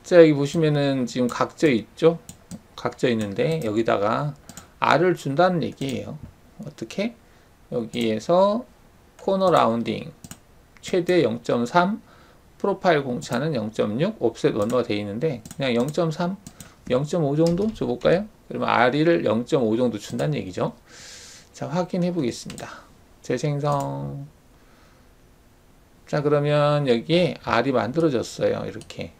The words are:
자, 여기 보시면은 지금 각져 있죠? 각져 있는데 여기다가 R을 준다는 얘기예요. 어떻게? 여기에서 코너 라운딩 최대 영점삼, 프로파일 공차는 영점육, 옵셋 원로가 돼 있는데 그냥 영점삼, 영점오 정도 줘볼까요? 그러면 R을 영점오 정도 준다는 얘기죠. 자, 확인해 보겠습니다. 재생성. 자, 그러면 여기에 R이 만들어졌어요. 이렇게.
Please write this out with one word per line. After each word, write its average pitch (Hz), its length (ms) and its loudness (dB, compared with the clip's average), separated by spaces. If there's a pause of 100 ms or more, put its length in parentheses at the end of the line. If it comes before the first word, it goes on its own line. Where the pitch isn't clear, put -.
자, 180 180 8
여기 160 140 10
보시면은 143 720 0
지금 123 220 0
각져 - 420 0
있죠? 160 480 2 (580)
각져 - 340 -2
있는데 120 540 -2
여기다가 113 680 0 (460)
R을 151 340 4
준다는 160 480 0
얘기예요. 110 560 -6 (480)
어떻게? 208 500 -8 (560)
여기에서 123 920 0 (560)
코너 190 300 2
라운딩 117 600 0 (680)
최대 180 400 2
영점삼, 135 800 0 (560)
프로파일 175 460 2
공차는 131 500 -4
영점육, 117 680 -2
옵셋 123 360 0
원로가 117 260 0
돼 110 140 -2
있는데 107 480 -6 (120)
그냥 131 200 -2
영점삼, 160 600 -2 (520)
영점오 147 460 0
정도 170 360 2
줘볼까요? 147 540 0 (220)
그러면 123 220 -4
R을 139 560 2
영점오 113 520 0
정도 117 220 -2
준다는 143 340 -4
얘기죠. 110 400 -6 (800)
자, 131 140 -10
확인해 175 440 -2
보겠습니다. 131 560 -6 (540)
재생성. 143 1040 -4 (1800)
자, 151 160 -2
그러면 147 640 2
여기에 139 560 2
R이 120 280 0
만들어졌어요. 113 960 0
이렇게. - 540 -12